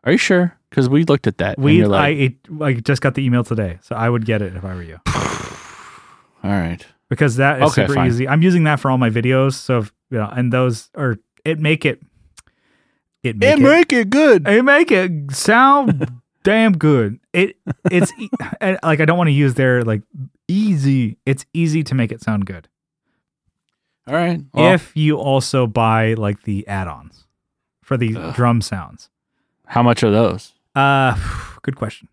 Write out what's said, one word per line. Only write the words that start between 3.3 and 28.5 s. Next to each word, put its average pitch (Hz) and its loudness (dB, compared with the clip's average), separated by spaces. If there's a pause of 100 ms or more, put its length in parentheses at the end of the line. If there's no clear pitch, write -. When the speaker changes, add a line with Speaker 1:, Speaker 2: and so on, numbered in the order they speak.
Speaker 2:
today, 101 -6
so - -12
I 113 -2
would 120 -2
get 110 -2
it 92 -8
if 90 -10
I 92 -10
were 90 -12
you. 80 -18
Speaker 1:
<sighs> - -6 (1400)
All 98 -4
right. 85 -4 (260)
Speaker 2:
Because 123 0
that 135 0
is 147 2
Speaker 1:
Okay, 117 2
Speaker 2:
super 92 0
Speaker 1:
fine. - 2
Speaker 2:
easy. 120 0
I'm 147 0
using 175 4
that 151 0
for 139 -2
all 131 0
my 127 2
videos, 131 0
so 123 -2
if, 104 -10 (180)
you 127 -6
know, 104 -4
and 123 -2
those 127 -2
are, 127 -4 (280)
it 160 -2
make 156 -2
it, 139 -2 (1200)
it 113 -4
make 247 2
Speaker 1:
It 302 4
Speaker 2:
it, 269 4
Speaker 1:
make 294 6
it 233 2
good. 247 4
Speaker 2:
it 214 4
make 302 4
it 170 0
sound 226 2 (180)
Speaker 1:
<laughs> - -20
Speaker 2:
damn 214 2
good. 127 2 (140)
It, 180 0 (340)
it's 180 0
e-, 220 -12 (140)
Speaker 1:
<laughs> - -12
Speaker 2:
and, 190 -2
like, 156 0
I 160 2
don't 170 0
wanna 165 0
use 139 2
their, 127 2
like, 110 -2 (480)
easy. 139 0
It's 135 -4
easy 165 -2
to 135 -6
make 120 -2
it 117 -14
sound 104 -4
good. 90 -18 (1400)
Speaker 1:
All 135 -6
right. 170 -2 (140)
Well 170 4
Speaker 2:
If - -4
you 151 2
also 135 0
buy, 113 0
like, 104 -4
the 101 -6
add-ons 92 -10 (560)
for 135 -4
the 113 -2
Speaker 1:
Ugh. 82 -10
Speaker 2:
drum 120 2